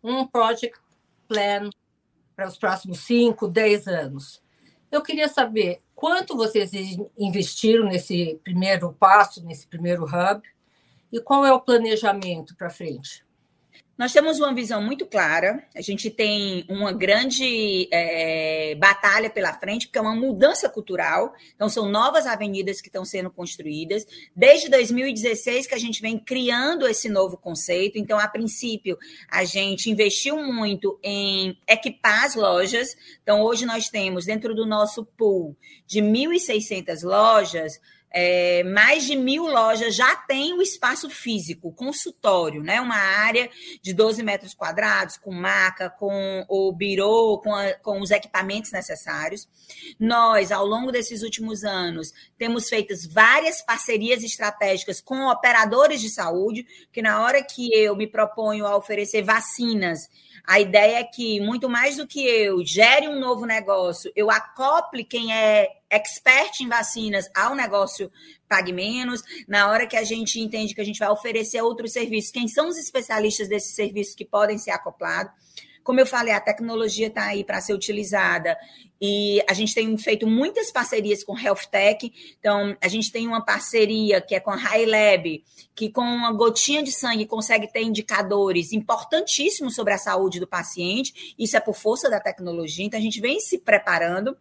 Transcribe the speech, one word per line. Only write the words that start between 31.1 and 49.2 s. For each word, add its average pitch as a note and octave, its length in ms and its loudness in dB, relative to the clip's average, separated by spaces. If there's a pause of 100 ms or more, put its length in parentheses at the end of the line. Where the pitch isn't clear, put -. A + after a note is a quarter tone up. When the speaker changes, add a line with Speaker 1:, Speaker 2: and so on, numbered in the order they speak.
Speaker 2:
equipar A3 580 2
as C4+ 100 -2
lojas, G3 600 0 (280)
então G#3 180 2
hoje A3+ 240 0
nós A3+ 240 -4
temos F#3 380 -4
dentro A3 260 -4
do A3 140 -2
nosso G#3+ 380 0
pool F#3 520 0 (300)
de G#3 160 0
mil B3 280 2
e F4 80 2
seiscentas G3 600 -4
lojas, F#3 800 2 (280)
é, F3+ 540 2
mais A3+ 420 4
de C#4 120 -2
mil C4+ 280 0
lojas A3+ 480 2
já B3+ 220 4
têm C#4+ 380 -4
o F4+ 80 0
espaço C4+ 480 -2
físico, E3+ 640 -6
consultório, F#3+ 920 0
né? F#3+ 160 0
Uma B3 160 -4
área G#3+ 540 2 (320)
de F#3 120 -6
doze A3 300 2
metros G3+ 300 -6
quadrados, G3+ 640 -2
com G3 140 -14
maca, F#3 580 -2
com G3 580 -6
o F#3+ 240 0
birô, G3+ 720 2
com G#3 100 -2
a, G3 200 -2
com G3 260 -6
os G3 100 -6
equipamentos G3+ 640 -2
necessários. E3 760 -8 (520)